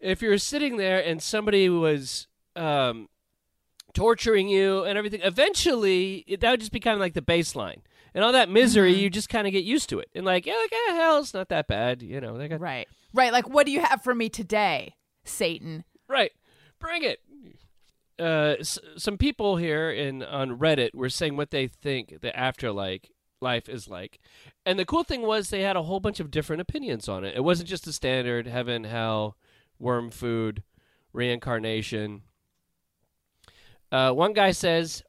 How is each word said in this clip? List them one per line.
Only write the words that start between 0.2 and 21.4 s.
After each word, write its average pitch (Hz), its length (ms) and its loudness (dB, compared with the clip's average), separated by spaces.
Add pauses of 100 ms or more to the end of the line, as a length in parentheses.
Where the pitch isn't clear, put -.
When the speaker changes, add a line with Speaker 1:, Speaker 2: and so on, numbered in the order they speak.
Speaker 1:
you're 202 160 4
sitting 285 380 -2
there 190 280 2
and 160 180 -2
somebody 208 460 4
was, 160 580 0 (300)
um, 135 520 0 (840)
torturing 214 560 2
you 196 360 2
and 196 120 -2
everything, 208 260 -4
eventually 196 1040 2
it, 190 140 -4
that 233 120 4
would 247 80 2
just 214 120 -12
become, 220 260 0
like, 185 160 -2
the 170 80 -4
baseline. 156 600 -2 (320)
And 202 100 2
all 240 80 4
that 240 160 6
misery, 202 440 8
Speaker 2:
Mm-hmm. 190 100 4
Speaker 1:
you 196 80 2
just 208 180 -6
kinda 208 220 0
get 190 140 0
used 247 260 -2
to 107 80 -4
it. - 160 -8
And, 180 100 -6
like, 185 220 2
yeah, 403 100 -4
like, 453 160 -2
eh, 453 220 0
hell, 330 240 4
it's 294 160 -4
not 190 160 -6
that 156 160 0
bad. 123 360 -2
You 113 180 -10
know, 117 180 -10
they 147 100 -10
got 156 120 -6
Speaker 2:
Right. 139 280 -8 (240)
Right. 247 200 4
Like, 240 160 2
"What 285 180 4
do 277 60 -4
you 277 80 0
have 233 220 2
for 247 120 0
me 233 140 -2
today, 196 680 -2 (300)
Satan?" 165 600 -6 (240)
Speaker 1:
Right. 254 240 0 (460)
Bring 330 260 -6
it. 170 160 -4 (1000)
Uh, 156 400 2
s-, - 200 -6 (180)
some 202 220 -4
people 214 380 2
here 160 340 0
in, 135 320 -4
on 131 360 -4
Reddit 143 360 2
were 127 140 -2
saying 147 280 -4
what 147 140 -4